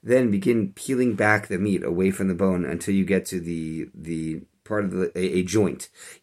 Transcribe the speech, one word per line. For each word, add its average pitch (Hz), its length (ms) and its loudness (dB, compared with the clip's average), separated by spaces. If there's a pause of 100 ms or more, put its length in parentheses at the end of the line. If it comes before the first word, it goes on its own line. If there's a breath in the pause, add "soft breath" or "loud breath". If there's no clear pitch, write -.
Then 120 280 4
begin 101 420 2
peeling 123 420 0
back 104 340 2
the 92 100 -2
meat 98 260 0
away 95 280 2
from 98 160 -2
the 90 60 0
bone 90 300 2
until 85 300 -2
you 95 100 4
get 92 220 0
to 90 140 -6
the, 80 540 -6
the 80 460 -8 (240)
part 107 220 -2
of 90 60 -4
the, 92 220 -2
a, 92 260 0
a - 20 0
joint 90 480 0 (320 loud breath)